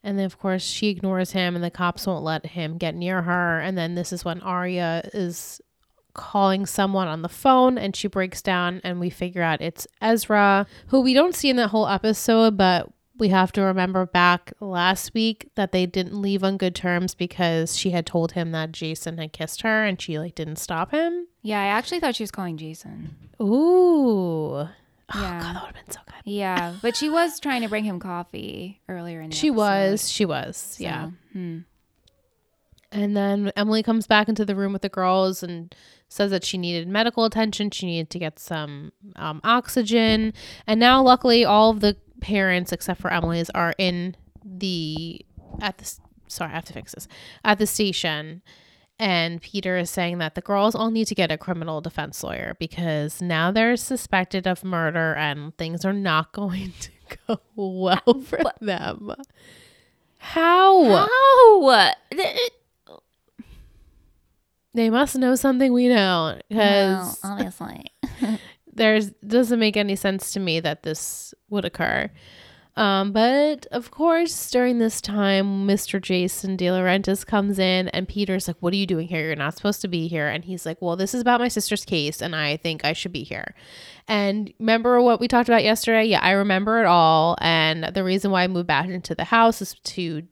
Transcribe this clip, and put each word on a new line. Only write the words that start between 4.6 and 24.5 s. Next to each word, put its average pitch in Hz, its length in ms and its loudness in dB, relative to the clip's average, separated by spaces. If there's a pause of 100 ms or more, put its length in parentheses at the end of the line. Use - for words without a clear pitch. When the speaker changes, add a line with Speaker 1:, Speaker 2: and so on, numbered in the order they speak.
Speaker 1:
is 175 480 -8 (520)
calling 196 520 0
someone 196 420 -2
on 156 140 -6
the 175 80 -6
phone 254 480 2
and 196 180 -6
she 202 140 -6
breaks 185 320 -6
down 180 420 -2
and 180 160 -8
we 175 100 -4
figure 180 320 -6
out 165 200 0
it's - 260 -10 (140)
Ezra, 202 680 2 (200)
who 269 120 4
we 254 140 2
don't 339 200 4
see 285 160 0
in 254 60 2
that 233 140 2
whole 214 180 2
episode, 220 680 2
but 185 340 2 (260)
we 214 120 2
have 185 240 4
to 202 80 0
remember 185 440 0
back 175 540 2
last 185 540 -2
week 226 420 -2
that 196 160 -2
they 185 140 2
didn't 185 360 -6
leave 196 220 0
on 190 140 0
good 185 180 -2
terms 180 400 -2
because 165 640 -2
she 185 140 -2
had 170 140 -2
told 165 280 -2
him 165 180 -4
that 160 220 -6
Jason 165 460 -10
had 151 120 -10
kissed - 300 -10
her 220 240 0
and 190 160 -4
she, 151 180 -6
like, 165 160 -10
didn't 156 220 -8
stop 170 340 -6
him. 339 360 -2 (160)
Speaker 2:
Yeah, 214 180 -4
I 196 60 -2
actually 247 340 -2
thought 269 140 -2
she 220 80 -8
was - 80 -10
calling 175 260 -8
Jason. 160 580 -16 (260)
Speaker 1:
Ooh. 233 1120 4 (100)